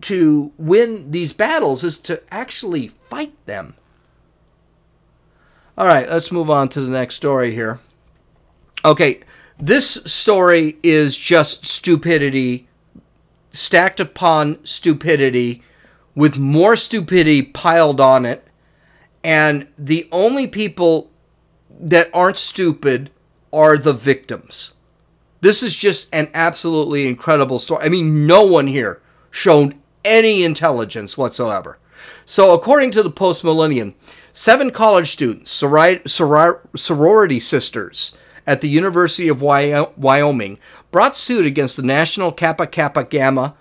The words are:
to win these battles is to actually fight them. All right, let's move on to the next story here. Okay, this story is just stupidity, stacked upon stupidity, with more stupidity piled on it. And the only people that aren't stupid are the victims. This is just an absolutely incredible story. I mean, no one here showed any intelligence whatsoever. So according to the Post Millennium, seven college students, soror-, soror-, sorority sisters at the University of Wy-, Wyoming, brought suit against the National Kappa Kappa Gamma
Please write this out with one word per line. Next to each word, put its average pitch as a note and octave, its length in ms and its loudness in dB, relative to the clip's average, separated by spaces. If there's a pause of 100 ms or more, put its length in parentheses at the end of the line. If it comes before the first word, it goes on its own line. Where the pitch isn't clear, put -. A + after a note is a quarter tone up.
to D3+ 560 0
win F#3+ 540 -2
these E3 200 -6
battles D3 520 -2
is E3 160 -6
to - 220 -10 (100)
actually F3+ 560 -8 (240)
fight D4+ 220 -12 (120)
them. F#2+ 300 -14 (2000)
All F#3+ 80 0
right, D3 240 2
let's E3 220 -4
move E3+ 180 -4
on C#3+ 200 2
to C#3+ 120 -8
the C3 100 -6
next B2+ 240 -6
story C3 380 -2
here. A2+ 260 -8 (1040)
Okay, D3+ 380 2 (380)
this G3 460 0
story F3 760 2
is D3+ 340 2
just - 500 0
stupidity, C#3 1000 -2 (840)
stacked F#3 480 0
upon D#3+ 680 -2
stupidity, C3+ 960 -2 (540)
with D3 220 2
more D3+ 380 2
stupidity D#3+ 680 0
piled D#3+ 580 0
on C3 240 4
it. - 220 -8 (800)
And D3+ 520 0
the D#3 340 -6
only A#3+ 360 0
people F3 600 -2 (720)
that E3 340 2
aren't F3+ 240 0
stupid C#3+ 720 -2 (440)
are D3+ 240 4
the C#3+ 160 0
victims. - 800 -6 (680)
This G#3 240 2
is G#3 140 -8
just - 340 -4
an D3+ 220 -4
absolutely D#3+ 760 -2
incredible C3 500 -2
story. D#3 280 -6
I D#3 40 0
mean, D#3 380 0
no F#3 160 8
one E3 240 4
here B2 340 -6 (300)
showed D3 460 2 (260)
any A3 400 2
intelligence A#2+ 720 -4
whatsoever. G#2+ 640 -6 (460)
So F#3+ 280 6
according B3+ 380 2
to G#3+ 100 0
the F#3 80 0
Post F3+ 360 -2
Millennium, D#3 500 -2 (380)
seven C4 380 2
college G3+ 400 2
students, - 460 -8
soror-, D#3 460 2
soror-, D#3 560 2 (160)
sorority D#3+ 640 2
sisters - 720 -6 (340)
at C#3 140 0
the D3+ 80 -6
University E3+ 600 0
of C3+ 120 -2
Wy-, C#3+ 540 0
Wyoming, C3 640 0 (320)
brought A#3 240 2
suit A3+ 300 -2
against C#3 320 -2
the C#3+ 40 -8
National D#3+ 520 -2
Kappa D#3+ 340 -4
Kappa D3 380 -4
Gamma C3+ 560 -2